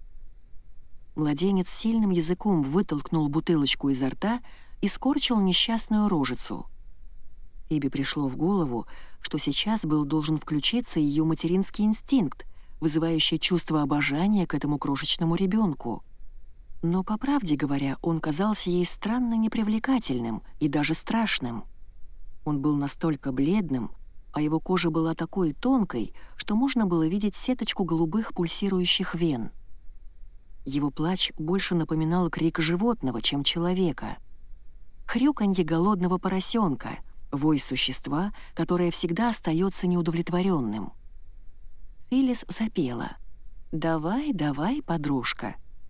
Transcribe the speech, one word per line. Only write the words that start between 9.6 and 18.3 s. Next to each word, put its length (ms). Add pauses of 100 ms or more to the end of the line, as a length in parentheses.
был 200
должен 340
включиться 600
её 260
материнский 600
инстинкт, 640 (340)
вызывающий 580
чувство 440
обожания 640
к 80
этому 240
крошечному 580
ребёнку. 680 (800)
Но, 200
по 140
правде 400
говоря, 460
он 180
казался 480